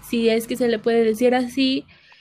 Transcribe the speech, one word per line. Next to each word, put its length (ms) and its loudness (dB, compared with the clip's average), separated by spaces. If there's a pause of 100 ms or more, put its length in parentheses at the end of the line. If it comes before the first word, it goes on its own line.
si 200 0
es 200 0
que 80 -6
se 100 0
le 140 0
puede 240 2
decir 320 2
así, 500 -2 (340)